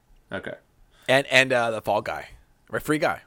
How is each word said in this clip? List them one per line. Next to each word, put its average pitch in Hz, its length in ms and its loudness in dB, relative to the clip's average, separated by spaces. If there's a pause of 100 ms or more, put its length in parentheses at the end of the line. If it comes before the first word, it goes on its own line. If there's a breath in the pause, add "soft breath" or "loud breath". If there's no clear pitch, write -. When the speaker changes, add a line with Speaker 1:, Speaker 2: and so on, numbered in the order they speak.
(300)
Speaker 1:
Okay. - 240 -10 (540 soft breath)
Speaker 2:
And, 135 200 4
and, 131 240 4
uh, 117 200 2
The 107 80 -6
Fall 104 220 0
Guy. 78 260 -8 (400)
Right, - 140 -6
Free 151 160 0
Guy. 135 280 0